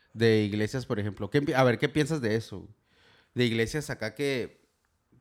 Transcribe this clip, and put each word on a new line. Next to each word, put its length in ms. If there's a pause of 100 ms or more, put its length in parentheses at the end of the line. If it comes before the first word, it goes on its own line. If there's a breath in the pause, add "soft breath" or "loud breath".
(140 soft breath)
de 300
iglesias, 420
por 140
ejemplo? 300
¿Qué 120
pi-, 120
a 100
ver, 140
¿qué 120
piensas 320
de 140
eso? 320 (680 soft breath)
De 100
iglesias 440
acá 260
que 460 (600)